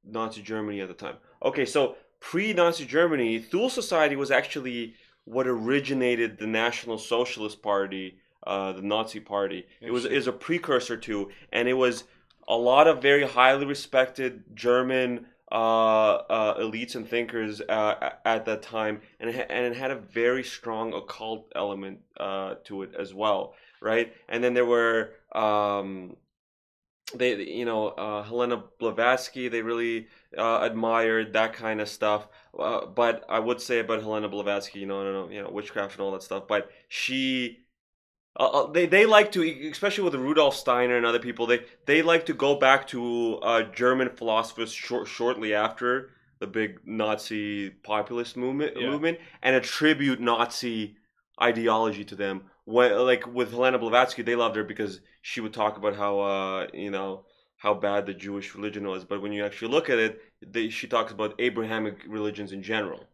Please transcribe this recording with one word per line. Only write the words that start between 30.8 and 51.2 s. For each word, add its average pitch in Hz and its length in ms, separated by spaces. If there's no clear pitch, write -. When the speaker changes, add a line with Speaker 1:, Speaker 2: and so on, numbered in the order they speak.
Speaker 1:
that 110 180
kind 110 280
of 104 80
stuff. 107 380
Uh, - 280
but 117 420
I 110 100
would 120 220
say 120 180
about 110 220
Helena 107 280
Blavatsky, 101 520
you 98 60
know, 98 140
I 98 40
don't 98 80
know, 92 180
you 101 120
know, - 80
witchcraft 101 420
and - 80
all 98 120
that 95 100
stuff. 98 260
But 104 220
she, 127 720
uh, - 80
uh, 143 260
they, 170 140
they 196 200
like 208 260
to, 160 380
especially 196 340
with 165 100
Rudolf 139 420
Steiner 123 400
and 117 100
other 120 140
people, 117 260
they, 117 180
they 156 160
like 165 240
to 156 80
go 139 220
back 135 320
to, 120 540
uh, 117 200
German 123 480
philosophers 113 640
shor-, - 340
shortly 110 480
after 123 560
the 101 60
big 104 380
Nazi 107 840
populist 107 680
movement, 135 400
Speaker 2:
Yeah. 123 120
Speaker 1:
movement, 160 300
and 131 120
attribute 135 640
Nazi 117 760